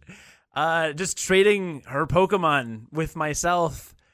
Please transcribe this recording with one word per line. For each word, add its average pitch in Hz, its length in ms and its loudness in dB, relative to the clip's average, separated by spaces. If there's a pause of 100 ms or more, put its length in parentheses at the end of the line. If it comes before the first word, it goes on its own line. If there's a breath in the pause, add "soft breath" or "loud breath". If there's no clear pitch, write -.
(540 soft breath)
uh, 160 380 0
just 165 240 -6
trading 190 680 2
her 143 200 -2
Pokemon 147 840 0
with 156 240 -4
myself 165 760 -2 (200)